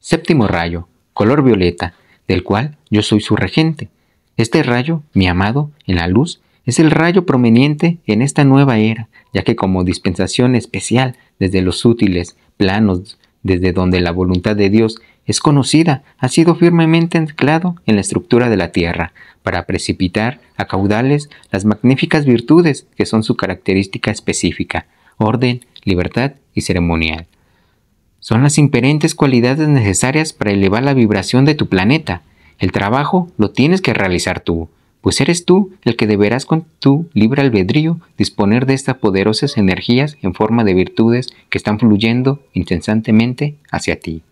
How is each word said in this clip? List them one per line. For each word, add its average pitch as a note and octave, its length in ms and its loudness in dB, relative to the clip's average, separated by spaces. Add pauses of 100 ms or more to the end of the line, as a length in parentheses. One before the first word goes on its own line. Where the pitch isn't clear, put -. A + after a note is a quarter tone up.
Séptimo D#3+ 460 0
rayo, E2+ 400 -4 (280)
color C3 280 2
violeta, F#2 520 0 (340)
del F#2 160 -2
cual A#2 320 -2 (140)
yo G#2 100 2
soy G#2 200 0
su G#2+ 160 -2
regente. D3+ 520 -2 (480)
Este D3 260 0
rayo, B2+ 400 -2 (100)
mi F#2+ 140 2
amado, G#2+ 440 -2 (160)
en F#2+ 100 -2
la E2+ 100 -2
luz, G#2+ 340 0 (240)
es B2 140 -4
el D#3+ 120 4
rayo F3 360 2
proveniente C#3+ 800 2
en G#2+ 160 0
esta C#3+ 220 0
nueva C3+ 340 4
era, A2 300 -2 (260)
ya F#2+ 80 0
que A2+ 140 0
como F#2+ 280 0
dispensación F#2+ 720 -2
especial A#2+ 600 -2 (220)
desde F#2+ 240 0
los F#2 160 -2
sutiles G2 580 0 (200)
planos, G2 600 -2 (240)
desde F#2 300 0
donde F2+ 280 0
la F2 120 -2
voluntad F#2 440 -2
de G2+ 140 2
Dios A2 300 2 (260)
es - 140 -2
conocida, D3 640 2 (160)
ha B2+ 100 -4
sido E3 260 2
firmemente E3+ 640 2
anclado D#3+ 580 -2 (100)
en A2 100 2
la G2+ 40 0
estructura A#2+ 480 0
de A2 80 2
la G#2 160 -4
tierra, E2+ 400 -4 (300)
para F#2 240 -6
precipitar G2 720 -4 (160)
a G2+ 100 -4
caudales A#2+ 600 -2 (220)
las G2 160 -2
magníficas C3+ 580 0
virtudes C#3+ 640 2 (100)
que G2+ 100 -2
son A2 160 -2
su A2+ 140 -2
característica F#2+ 720 -4
específica, - 760 -6 (320)
orden, B2 480 0 (180)
libertad G2 480 -2 (220)
y G#2+ 80 -4
ceremonial. E2 640 -2 (960)
Son A#2 220 0
las C#3+ 160 2
imperentes D3 560 2
cualidades C3+ 540 2
necesarias C3+ 640 0
para G#2 180 -4
elevar G2+ 320 2
la C#3 120 0
vibración A2 500 2
de D3+ 100 2
tu A2+ 140 -4
planeta, G2 540 0 (380)
el F#2 100 -2
trabajo C#3 680 -2
lo G2+ 120 0
tienes E3+ 300 2
que B2 140 -2
realizar F#2 460 -2
tú, E2 280 -6 (320)
pues - 200 -2
eres E3+ 260 0
tú F#3+ 260 2 (100)
el A#2 140 0
que A2+ 100 0
deberás G#2 380 0
con D#3+ 220 -4 (120)
tu D3 360 0
libre A2+ 260 2
albedrío C3+ 580 0 (200)
disponer G#2+ 480 0
de C3+ 80 2
estas C3 240 -4
poderosas G#2+ 580 0
energías A#2+ 640 0
en A2 140 -4
forma A2+ 280 0
de G2 120 2
virtudes A2+ 540 0 (200)
que - 100 -6
están G#2 220 -2
fluyendo A#2+ 600 0 (120)
incesantemente A2 1040 -2 (160)
hacia F2 260 -6
ti. D#2+ 340 -12